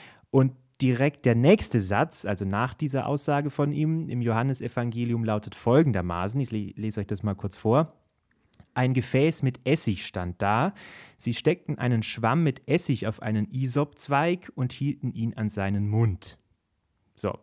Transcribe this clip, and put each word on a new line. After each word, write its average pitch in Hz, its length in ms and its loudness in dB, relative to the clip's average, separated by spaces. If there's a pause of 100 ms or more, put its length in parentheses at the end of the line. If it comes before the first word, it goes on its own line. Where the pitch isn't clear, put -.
(320)
Und 131 220 4 (280)
direkt 131 440 0
der 120 100 4
nächste 131 460 4
Satz, 101 420 0
also 98 220 -2
nach 104 280 -2
dieser 135 340 -4
Aussage 143 420 0
von 143 240 -2
ihm, 156 340 -2
im 123 140 -4
Johannesevangelium 117 1040 -2
lautet 107 280 -2
folgendermaßen: 101 840 2
Ich 131 120 -4
le-, 107 260 -6
lese 107 240 -4
euch 98 60 -6
das 101 160 -6
mal 104 120 0
kurz - 220 -8
vor. 135 400 2 (760)
„Ein 127 200 0
Gefäß 135 500 2
mit 131 220 0
Essig 127 400 0
stand 87 360 -6
da. 113 320 2 (440)
Sie 120 160 -4
steckten 139 440 -2
einen 120 260 0
Schwamm 120 400 0
mit 139 260 0
Essig 135 360 0
auf - 160 -6
einen 107 300 -2
Isopzweig 143 1040 -2
und 127 160 -2
hielten 139 400 -4
ihn 113 220 -4
an 107 160 -4
seinen 101 400 -2
Mund.“ 107 480 0 (800)
So, - 280 -6